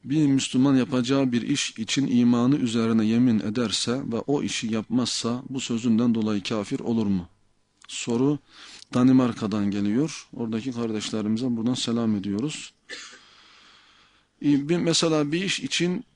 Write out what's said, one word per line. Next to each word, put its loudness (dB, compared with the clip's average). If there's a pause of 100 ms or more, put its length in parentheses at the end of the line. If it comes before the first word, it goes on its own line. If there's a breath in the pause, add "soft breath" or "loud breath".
Bir 2
Müslüman 4
yapacağı 0
bir 0
iş -2
için -2
imanı 4
üzerine 0
yemin 4
ederse -2 (200)
ve -2
o -2
işi -4
yapmazsa -2
bu -6
sözünden 2
dolayı 0
kafir -4
olur 0
mu? 0 (600)
Soru 0 (560 loud breath)
Danimarka'dan 4
geliyor. -2
Oradaki -6
kardeşlerimize -2
buradan 0
selam 0
ediyoruz. -6 (1700 loud breath)
İ-, 2
bir, 2
mesela 2
bir -2
iş -4
için -2 (120)